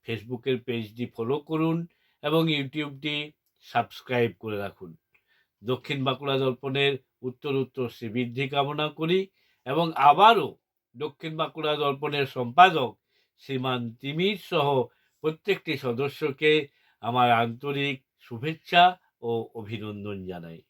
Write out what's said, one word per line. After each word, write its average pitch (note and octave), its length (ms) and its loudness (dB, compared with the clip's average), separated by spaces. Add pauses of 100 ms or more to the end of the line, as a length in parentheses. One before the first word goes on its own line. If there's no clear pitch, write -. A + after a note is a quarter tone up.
Facebook-এর A#2+ 540 -4
পেজটি A#2 440 -6
ফলো A#2 340 -4
করুন E3 480 -2 (340)
এবং E3 260 2
YouTube-টি D3 840 -4 (280)
সাবস্ক্রাইব A#2+ 800 -2
করে G#2+ 180 -6
রাখুন। F#2+ 380 -10 (680)
দক্ষিণ B2+ 400 -4
বাঁকুড়া C3+ 340 -2
দর্পণের C3+ 600 0 (240)
উত্তর B2+ 340 -6
উত্তর C3 340 -2
শ্রীবৃদ্ধি A#2+ 600 -6
কামনা C#3+ 400 -2
করি E3+ 380 -2 (380)
এবং D#3+ 280 0
আবারও D3+ 640 6 (420)
দক্ষিণ D3+ 400 -8
বাঁকুড়া D3+ 380 -2
দর্পণের C#3+ 500 0
সম্পাদক C3 720 4 (400)
শ্রীমান B2+ 560 -6
তিমির E3 440 -2
সহ C#3+ 460 0 (380)
প্রত্যেকটি D#3 560 -4
সদস্যকে C#3+ 920 0 (340)
আমার A#2+ 300 2
আন্তরিক C3+ 720 0 (160)
শুভেচ্ছা D#3+ 760 2 (240)
ও A#2 340 -2
অভিনন্দন G#2 680 -10
জানাই। E2+ 440 -12